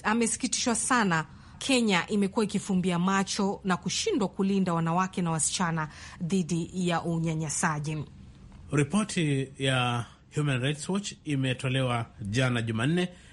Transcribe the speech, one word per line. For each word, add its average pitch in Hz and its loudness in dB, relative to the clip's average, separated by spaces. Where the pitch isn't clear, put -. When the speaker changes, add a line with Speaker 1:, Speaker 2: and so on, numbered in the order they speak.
Speaker 1:
Amesikitishwa 226 0
sana 185 2
Kenya 220 2
imekuwa 202 2
ikifumbia 185 2
macho 196 0
na 185 2
kushindwa 226 0
kulinda 190 2
wanawake 175 2
na 170 0
wasichana 165 0
dhidi 170 0
ya 175 0
unyanyasaji. 156 -2
Speaker 2:
Ripoti 147 0
ya 123 0
Human 143 2
Rights 147 -2
Watch 202 -4
imetolewa 131 0
jana 120 2
Jumanne, 139 0